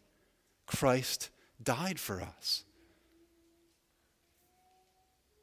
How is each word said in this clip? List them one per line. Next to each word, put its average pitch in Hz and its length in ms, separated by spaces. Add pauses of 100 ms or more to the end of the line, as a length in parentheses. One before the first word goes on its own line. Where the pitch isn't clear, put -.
(680)
Christ - 640 (320)
died 156 360
for 95 220
us. - 440 (2750)